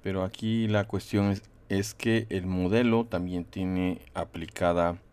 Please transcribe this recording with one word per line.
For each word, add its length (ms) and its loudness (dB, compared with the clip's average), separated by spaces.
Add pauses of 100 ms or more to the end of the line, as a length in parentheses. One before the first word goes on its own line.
pero 200 -2
aquí 440 -2
la 160 2
cuestión 480 0
es, 100 -2 (260)
es 280 -2
que 340 0
el 160 -2
modelo 600 2
también 380 -4
tiene 580 -2 (120)
aplicada 880 0 (140)